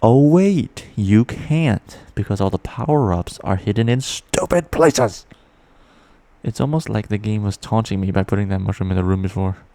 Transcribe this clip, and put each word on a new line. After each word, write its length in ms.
Oh 280
wait, 640
you 300
can't, 720
because 260
all 100
the 80
power-ups 840
are 160
hidden 320
in 120
stupid 720
places! 560
It's 160
almost 280
like 200
the 100
game 240
was 140
taunting 440
me 100
by 120
putting 260
that 120
mushroom 300
in 60
the 80
room 180
before. 360